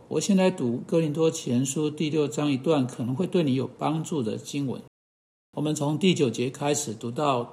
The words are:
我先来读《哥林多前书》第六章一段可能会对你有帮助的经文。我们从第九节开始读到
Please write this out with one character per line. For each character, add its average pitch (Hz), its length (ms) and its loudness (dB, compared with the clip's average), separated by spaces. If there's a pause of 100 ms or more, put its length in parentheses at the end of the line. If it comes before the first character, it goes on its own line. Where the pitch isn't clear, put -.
我 151 140 -2
先 196 160 4
来 185 140 4
读 127 360 -2
《哥 170 140 2
林 156 120 0
多 160 180 2
前 135 360 0
书》 151 240 -2
第 151 180 -4
六 147 200 2
章 147 240 0
一 131 40 2
段 139 300 2
可 - 160 -8
能 123 120 -2
会 180 120 0
对 180 160 2
你 135 120 2
有 131 120 0
帮 156 380 -4
助 151 180 -2
的 107 140 -4
经 139 320 -6
文。 110 120 -6 (760)
我 143 40 -2
们 151 140 0
从 147 240 0
第 180 160 6
九 131 160 4
节 120 180 -2
开 147 240 -2
始 147 220 -2
读 - 160 -8
到 135 320 2 (100)